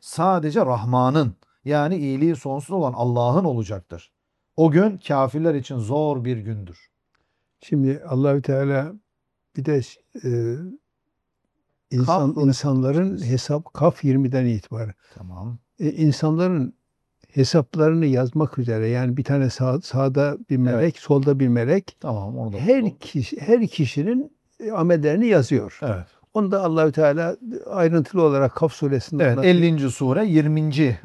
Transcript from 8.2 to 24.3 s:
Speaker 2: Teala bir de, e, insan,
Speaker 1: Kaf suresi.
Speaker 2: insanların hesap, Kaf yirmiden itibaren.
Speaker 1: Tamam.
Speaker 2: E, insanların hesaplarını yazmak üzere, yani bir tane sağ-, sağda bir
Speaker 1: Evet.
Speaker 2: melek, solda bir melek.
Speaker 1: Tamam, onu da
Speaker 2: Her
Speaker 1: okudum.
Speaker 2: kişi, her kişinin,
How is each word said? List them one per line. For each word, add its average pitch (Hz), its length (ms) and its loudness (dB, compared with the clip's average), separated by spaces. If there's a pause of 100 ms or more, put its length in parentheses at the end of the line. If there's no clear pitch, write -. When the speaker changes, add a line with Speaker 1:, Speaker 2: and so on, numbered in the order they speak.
Speaker 2:
Teala 139 500 -2 (640)
bir 139 80 -6
de, 147 160 0 (440)
e, 131 60 -4 (1600)
insan, 139 360 2
Speaker 1:
Kaf 151 80 0
suresi. 147 140 2
Speaker 2:
insanların 143 760 0
hesap, 131 500 -4
Kaf - 300 0
yirmiden 131 420 2
itibaren. 113 480 -6 (200)
Speaker 1:
Tamam. 92 440 -14 (220)
Speaker 2:
E, 151 120 -2
insanların 160 840 0 (500)
hesaplarını 156 800 2
yazmak 131 520 0
üzere, 113 300 -2
yani 123 280 0
bir 123 80 -4
tane 139 260 0
sağ-, 131 300 -2
sağda 135 580 -2 (120)
bir 139 80 2
Speaker 1:
Evet. 123 160 2
Speaker 2:
melek, 151 240 0
solda 139 420 2
bir 135 80 4
melek. 120 520 0
Speaker 1:
Tamam, 110 380 -6
onu 113 140 -8
da 98 60 -8
Speaker 2:
Her 220 240 2
Speaker 1:
okudum. 214 180 -4
Speaker 2:
kişi, - 400 -6
her 226 260 2
kişinin, 196 680 -2 (280)